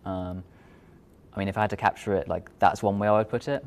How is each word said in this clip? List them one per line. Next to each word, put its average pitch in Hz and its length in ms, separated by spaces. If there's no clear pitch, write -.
Um, 92 400
I 104 60
mean, 98 80
if 95 100
I 110 40
had 107 80
to 101 80
capture 104 360
it, 92 140
like, 90 220
that's - 240
one 101 160
way 104 80
I 107 100
would 110 120
put - 180
it. 139 200